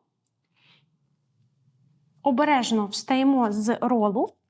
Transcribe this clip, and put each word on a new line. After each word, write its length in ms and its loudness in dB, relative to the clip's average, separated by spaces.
Обережно 640 0
встаємо 640 0
з 280 -2
ролу, 540 0